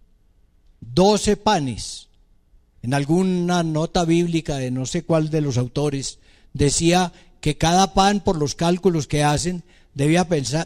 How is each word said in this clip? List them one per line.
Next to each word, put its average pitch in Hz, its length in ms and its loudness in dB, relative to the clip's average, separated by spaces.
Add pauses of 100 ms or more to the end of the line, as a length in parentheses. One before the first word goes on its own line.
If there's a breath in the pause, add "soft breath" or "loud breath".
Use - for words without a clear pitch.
(800)
doce 196 560 2
panes. 143 720 -4 (720)
En 123 120 -4
alguna 175 720 0
nota 160 400 -2
bíblica 165 540 0
de 127 120 -4
no 127 160 -4
sé 165 180 -4
cuál 160 260 0
de 156 100 -2
los 143 180 -2
autores 139 600 -4 (320 soft breath)
decía 165 640 2 (260 soft breath)
que 151 180 -2
cada 180 360 2
pan, 196 260 4
por 170 180 0
los 147 180 -2
cálculos 170 520 0
que 147 160 0
hacen, 151 400 -2 (300 soft breath)
debía 160 340 2
pesa-, 151 380 -2